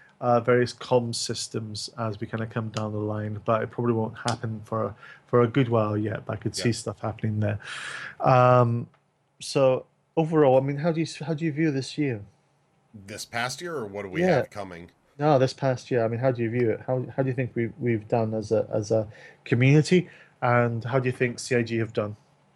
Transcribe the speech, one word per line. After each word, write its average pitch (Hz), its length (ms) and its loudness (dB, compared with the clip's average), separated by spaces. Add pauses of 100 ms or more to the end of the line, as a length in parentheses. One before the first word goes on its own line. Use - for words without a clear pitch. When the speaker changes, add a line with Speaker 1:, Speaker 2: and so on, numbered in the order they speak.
(200)
Speaker 1:
uh, 123 180 4
various 123 340 2
comm 120 400 0
systems 110 840 -8
as 110 220 -6
we 113 80 -8
kinda 113 180 -6
come 110 220 -6
down 107 240 -6
the 104 60 -6
line, 107 460 -6
but 113 180 2
it 113 80 -6
probably 120 240 0
won't 110 220 -2
happen 113 480 -4
for, 107 300 -4 (320)
for 120 160 4
a 120 60 4
good 127 200 2
while 107 280 2
yet, 104 300 -4
but 107 80 -6
I - 20 -6
could 104 180 -6
see - 140 -2
Speaker 2:
Yeah. 113 60 2
Speaker 1:
stuff - 260 -10
happening 107 400 -4
there. 104 180 -2 (640)
Um, 123 640 6 (540)
so 131 460 2 (300)
overall, 156 420 6
I - 20 4
mean, 139 160 0
how 160 160 0
do 160 80 -2
you 156 60 -2
s-, - 100 -10
how 151 180 -6
do 151 100 -6
you 160 60 -2
view 151 220 0
this 135 260 -6
year? 131 220 -2 (720)
Speaker 2:
This 101 300 -14
past 123 360 -6
year, 175 140 -10
or 123 120 -6
what 101 160 -8
do 98 80 -8
we 160 100 -2
Speaker 1:
Yeah. 180 160 4
Speaker 2:
have 113 140 -2
coming? 90 420 -12 (260)
Speaker 1:
No, 147 200 4
this 127 140 2
past 131 380 -4
year. 117 140 2
I 113 40 0
mean, 117 120 -4
how 135 100 2
do 117 120 -2
you 113 80 0
view 120 200 2
it? - 160 -2
How, 127 180 -2 (120)
how 139 60 0
do 131 60 -2
you 127 60 -2
think 120 200 -4
we've, 117 240 -2
we've 117 280 -2
done 113 280 0
as 110 180 -4
a, 107 200 2
as 107 180 -2
a 110 180 0 (360)
community, 147 640 4 (320)
and 120 440 2
how 127 160 0
do 123 60 0
you 123 60 0
think 120 280 -2
C - 160 0
I 120 60 4
G 117 160 -2
have 113 140 -2
done? 107 240 -4 (400)